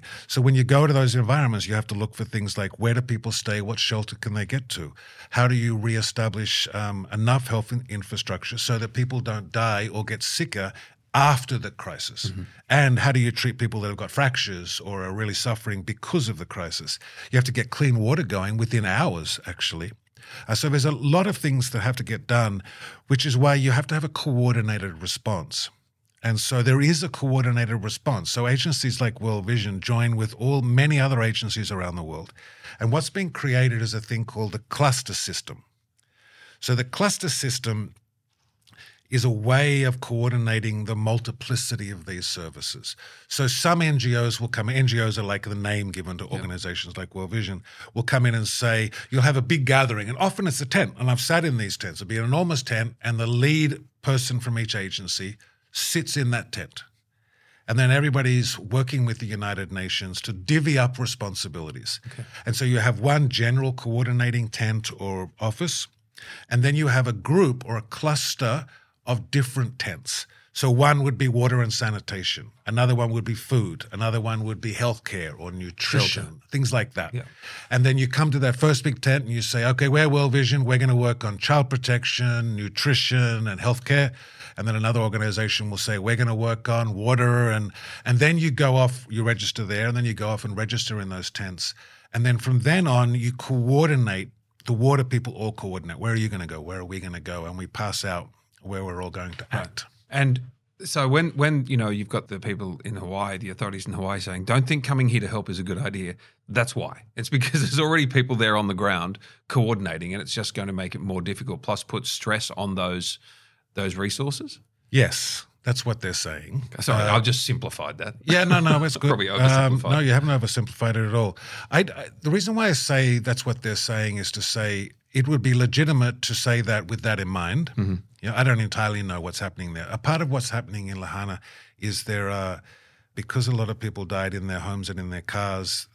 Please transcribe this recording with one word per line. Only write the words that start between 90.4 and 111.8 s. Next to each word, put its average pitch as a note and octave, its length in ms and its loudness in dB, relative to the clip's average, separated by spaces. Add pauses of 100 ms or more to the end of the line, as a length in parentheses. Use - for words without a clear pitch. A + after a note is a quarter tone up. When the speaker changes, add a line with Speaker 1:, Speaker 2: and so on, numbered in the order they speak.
Speaker 1:
and G#2 120 -6
register A2 420 -2
in G2 100 -6
those F#2 200 -8
tents. - 460 -8 (360)
And A#2 140 2
then A#2+ 140 4
from B2+ 220 2
then E3 260 4
on, B2 260 4
you A#2+ 200 0
coordinate. B2+ 960 2 (340)
The B2 80 0
water C3+ 300 4
people B2 300 -2
all G#2 180 -4
coordinate. F2+ 480 -8
Where A2+ 140 -2
are A2+ 40 0
you A2 120 0
gonna F#2 180 -6
go? D#2+ 120 -12
Where F2+ 200 -10
are F2+ 60 -10
we F#2+ 140 -10
gonna F2 200 -10
go? E2+ 260 -10
And F2 100 -10
we F2+ 120 -8
pass G#2+ 360 -6
out F2+ 260 -6 (320)
where F#2+ 220 -8
we're F2+ 200 -8
all F2+ 80 -8
going F2+ 220 -10
to - 200 -14
Speaker 2:
Right. G#2+ 80 -4
Speaker 1:
act. - 240 -12 (240)
Speaker 2:
And C3+ 300 2 (440)
so D3 240 0
when, D#3 240 4
when, C#3+ 360 2
you C3 100 0
know, A2 120 2
you've G#2 200 -4
got G#2+ 200 -4
the G2 100 -8
people F#2+ 440 -6
in G#2+ 120 -8
Hawaii, F#2+ 420 -4
the G2 120 -10
authorities G2 360 -6
in G2+ 80 -6
Hawaii F#2+ 260 -4
saying, F#2 260 -6
"Don't B2 200 2
think D3 180 -2
coming B2+ 260 2
here A#2 100 4
to G2+ 80 -2
help G#2 240 -6
is F2+ 80 -6
a F#2+ 40 -6
good F2+ 140 -4
idea," F#2+ 380 -6 (340)
that's A#2+ 260 0
why. - 280 -8 (120)
It's A#2 140 -6
because C3+ 320 0
<laughs> - 0 -
there's C3+ 180 0
already D#3 280 4
people B2+ 280 2
there G#2+ 220 4
on G#2 100 2
the G2 60 0
ground F#2 460 -2 (280)
coordinating, F#2+ 680 0
and G2+ 60 -6
it's - 120 -8
just G#2+ 220 -6
gonna G2 180 -6
make F#2 220 -6
it G2 60 -10
more F#2 200 -4
difficult, G2 400 -8
plus G#2 220 -4